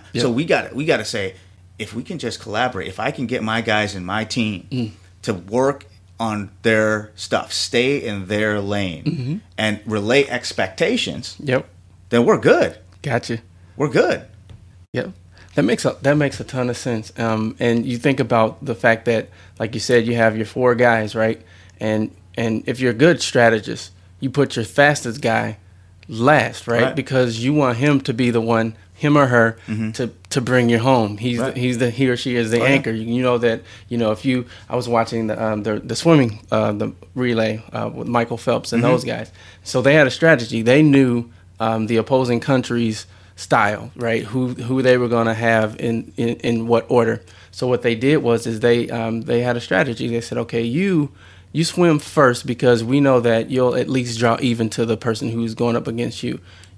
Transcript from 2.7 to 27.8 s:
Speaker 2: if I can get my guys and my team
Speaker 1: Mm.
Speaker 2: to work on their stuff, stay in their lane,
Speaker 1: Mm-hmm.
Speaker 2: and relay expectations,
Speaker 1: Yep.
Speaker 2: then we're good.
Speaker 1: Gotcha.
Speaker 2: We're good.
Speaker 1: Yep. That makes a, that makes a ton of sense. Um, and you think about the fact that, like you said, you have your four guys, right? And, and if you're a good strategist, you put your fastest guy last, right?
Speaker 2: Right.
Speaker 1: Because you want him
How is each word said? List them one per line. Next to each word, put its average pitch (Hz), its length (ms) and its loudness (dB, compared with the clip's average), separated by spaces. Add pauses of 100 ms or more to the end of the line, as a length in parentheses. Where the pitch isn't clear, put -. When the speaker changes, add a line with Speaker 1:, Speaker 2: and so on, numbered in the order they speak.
Speaker 2:
if 92 120 -12
I 123 120 -2
can 143 160 -6
get 120 160 -4
my 110 180 -2
guys 107 340 0
and 92 100 -8
my 104 180 -4
team 107 480 -4
Speaker 1:
Mm. 117 200 -6 (320)
Speaker 2:
to 117 100 -2
work 120 520 -2 (340)
on 107 300 -4 (120)
their 107 540 2
stuff, - 360 -4
stay 131 460 0
in 101 300 -6
their 104 340 0
lane, 98 420 -4
Speaker 1:
Mm-hmm. 147 320 -4 (220)
Speaker 2:
and 104 280 -2
relay 110 400 2 (440)
expectations, - 680 -4
Speaker 1:
Yep. 135 280 -2 (420)
Speaker 2:
then 120 160 4
we're 190 140 4
good. 294 380 2 (240)
Speaker 1:
Gotcha. 117 380 -4 (380)
Speaker 2:
We're 143 120 -2
good. 247 320 0 (720)
Speaker 1:
Yep. 127 180 -4 (440)
That - 80 2
makes - 220 0
a, - 160 0
that 139 160 2
makes 143 220 0
a 113 40 -8
ton 123 260 -4
of 120 80 -6
sense. 113 400 -6
Um, 110 420 -2
and 117 260 2
you 120 120 -4
think 131 220 0
about 113 460 0
the 123 100 -4
fact 117 300 2
that, 113 240 0 (300)
like 113 140 -4
you 117 60 -6
said, 120 280 4
you 120 80 0
have 113 200 4
your 110 100 -4
four 123 300 2
guys, 113 400 2
right? 113 260 0 (380)
And, 107 320 -2 (240)
and 113 300 -2
if 123 140 -6
you're 127 120 0
a - 20 -2
good 143 280 4
strategist, 113 680 2 (280)
you 135 100 -4
put 139 260 0
your 113 100 -4
fastest 143 560 2
guy 113 360 -2 (500)
last, 120 600 2
right? 117 160 2
Speaker 2:
Right. 131 120 0
Speaker 1:
Because 127 440 0
you 131 140 0
want 131 240 2
him 143 240 2